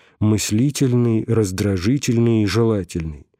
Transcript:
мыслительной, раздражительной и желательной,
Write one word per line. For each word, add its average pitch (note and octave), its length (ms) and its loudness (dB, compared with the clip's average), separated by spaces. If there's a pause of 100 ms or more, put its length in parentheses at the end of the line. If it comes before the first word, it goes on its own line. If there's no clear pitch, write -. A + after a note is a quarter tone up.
(180)
мыслительной, A#2 1080 0
раздражительной A2 1160 0
и G#2 40 2
желательной, F2+ 840 -2 (120)